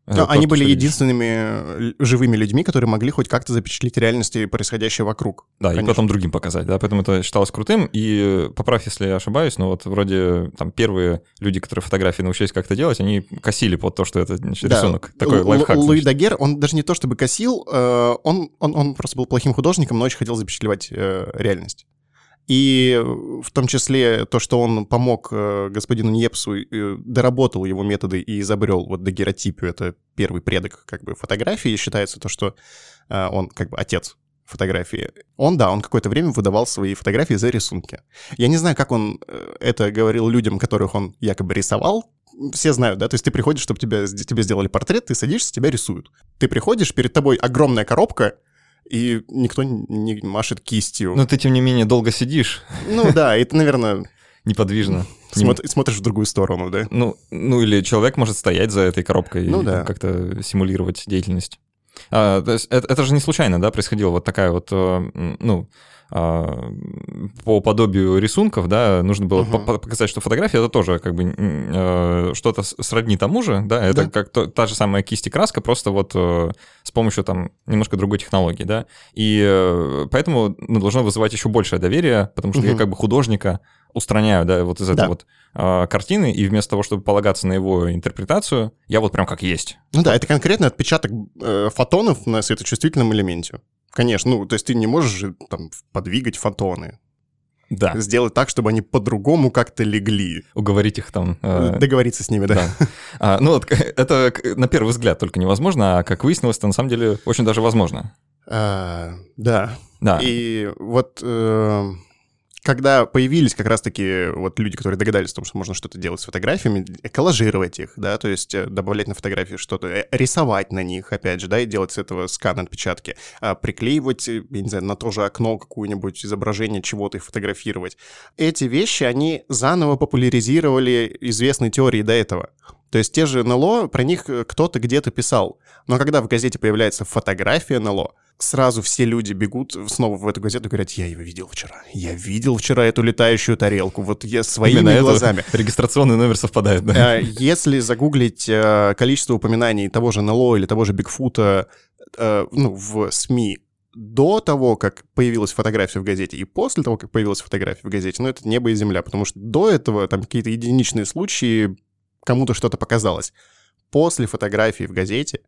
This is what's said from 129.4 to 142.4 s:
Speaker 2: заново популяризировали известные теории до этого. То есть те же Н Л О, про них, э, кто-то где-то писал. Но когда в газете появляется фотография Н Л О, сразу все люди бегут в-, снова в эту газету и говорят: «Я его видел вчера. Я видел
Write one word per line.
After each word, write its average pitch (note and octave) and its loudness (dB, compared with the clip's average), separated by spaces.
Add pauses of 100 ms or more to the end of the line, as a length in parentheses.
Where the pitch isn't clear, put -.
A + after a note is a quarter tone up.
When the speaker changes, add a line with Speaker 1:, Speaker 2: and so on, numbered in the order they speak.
Speaker 2:
заново C#3+ 0
популяризировали B2+ 2
известные A#2+ 0
теории A#2+ 2
до G#2+ 2
этого. G2+ 0 (420)
То A2+ 2
есть - -2
те D#3 2
же C3 0
Н A#2 2
Л B2+ 2
О, G#3 2
про - -2
них, E3 -2
э, A#2+ -4
кто-то - 0
где-то A#2+ 0
писал. - -2 (260)
Но B2+ 2
когда C#3+ 2
в - -2
газете A#2+ 0
появляется G#2+ 0
фотография G#2 -2
Н A2 -2
Л G2 -2
О, - -4 (260)
сразу B2+ 0
все - 0
люди A2+ -2
бегут G#2+ -6
в-, G2+ -12
снова G#2+ 0
в G2+ -6
эту G2+ -4
газету G#2+ -4
и - -8
говорят: G2 -4
«Я F2+ -6
его E2+ -12
видел F2 -14
вчера. - -14 (120)
Я F2 -8
видел G#2 -2